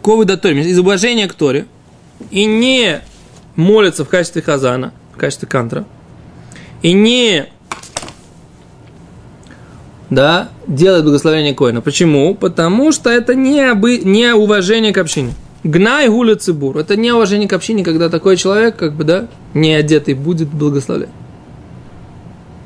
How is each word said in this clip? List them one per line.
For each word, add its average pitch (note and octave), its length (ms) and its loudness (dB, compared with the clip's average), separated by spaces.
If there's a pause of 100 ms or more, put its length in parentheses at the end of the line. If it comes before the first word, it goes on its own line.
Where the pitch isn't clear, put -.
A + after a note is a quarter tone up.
Ковой A3 240 4
да F#3 120 0
Торе. D3+ 260 0
Из F3+ 160 2
уважения G3+ 480 2
к E3 80 -10
Торе. C#3+ 320 -2 (640)
И G3+ 140 0
не A3+ 560 0 (560)
молится F3+ 480 2
в - 40 -10
качестве E3+ 340 -2
хазана, C3 500 -2 (200)
в - 60 -20
качестве - 300 -6
кантра. B2 360 -4 (1000)
И E3+ 100 2
не, G#3+ 540 2 (2500)
да, D#3 420 0 (160)
делает E3+ 380 2
благословение D3+ 500 0
коина. A#2+ 260 0
Почему? D3+ 540 0
Потому G3 580 0
что - 180 -2
это A#3+ 240 0
не C4+ 260 0
обы-, A#3+ 440 2
не A#3 300 2
уважение G#3 580 2
к F#3 60 -2
общине. D3 360 -4 (300)
Гнай A3 440 2
гуля A3+ 280 2
цибур. D3 420 -4
Это E3+ 180 -2
не A#3 160 0
уважение G#3 360 0
к - 40 -6
общине, G3 320 -2
когда E3 240 0
такой F3 280 0
человек, G#3 400 0
как D3+ 180 -4
бы, D#3 100 -6
да, F#3 240 0 (240)
не D#3 220 2
одетый D3+ 400 2
будет D#3 340 -4
благословлять. C#3+ 600 -4 (1600)